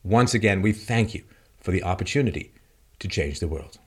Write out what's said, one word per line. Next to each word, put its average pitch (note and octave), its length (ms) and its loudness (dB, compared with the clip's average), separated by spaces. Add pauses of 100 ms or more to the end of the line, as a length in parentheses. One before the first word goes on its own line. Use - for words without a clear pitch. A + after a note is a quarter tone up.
Once A2+ 300 4
again, G2+ 280 2
we G#2+ 100 4
thank A2+ 440 0
you - 80 -10 (340)
for - 140 -6
the F2+ 120 0
opportunity F#2 680 -2 (460)
to - 80 -10
change D2 320 -4
the E2+ 80 -4
world. D2 400 -8